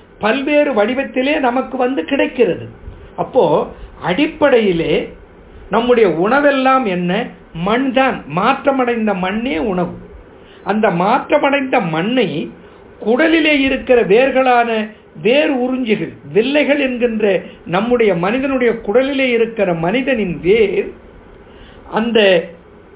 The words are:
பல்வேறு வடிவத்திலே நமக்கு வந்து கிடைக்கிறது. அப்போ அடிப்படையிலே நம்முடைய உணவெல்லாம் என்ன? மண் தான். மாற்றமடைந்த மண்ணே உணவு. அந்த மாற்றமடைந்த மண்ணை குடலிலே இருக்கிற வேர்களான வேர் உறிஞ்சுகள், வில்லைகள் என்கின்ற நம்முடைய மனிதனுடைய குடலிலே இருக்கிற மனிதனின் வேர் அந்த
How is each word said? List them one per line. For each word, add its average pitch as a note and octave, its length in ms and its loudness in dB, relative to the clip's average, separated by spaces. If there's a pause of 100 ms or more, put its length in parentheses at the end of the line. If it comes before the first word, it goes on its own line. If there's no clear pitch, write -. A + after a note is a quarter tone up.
(180)
பல்வேறு C#4 540 0
வடிவத்திலே B3+ 680 -2
நமக்கு C4 380 -2
வந்து B3+ 280 -2
கிடைக்கிறது. - 640 0 (500)
அப்போ F3+ 500 2 (360)
அடிப்படையிலே G#3+ 1040 0 (640)
நம்முடைய A3+ 380 2
உணவெல்லாம் C4 760 2
என்ன? F3+ 420 -2 (280)
மண் A3+ 380 -2
தான். B3+ 340 0
மாற்றமடைந்த A#3 880 0
மண்ணே A3 440 -4
உணவு. F3+ 460 -4 (600)
அந்த G#3+ 260 0
மாற்றமடைந்த C4+ 920 0
மண்ணை F3+ 680 -2 (500)
குடலிலே D4+ 600 2
இருக்கிற B3+ 420 2
வேர்களான A#3+ 840 2 (340)
வேர் C#4+ 340 2
உறிஞ்சுகள், A#3+ 560 -2 (200)
வில்லைகள் C4+ 480 2
என்கின்ற A3+ 600 0 (240)
நம்முடைய A3 480 0
மனிதனுடைய B3 580 0
குடலிலே B3+ 460 0
இருக்கிற A3+ 560 0
மனிதனின் G3 640 -2
வேர் G3 500 0 (1040)
அந்த G#3+ 560 2 (480)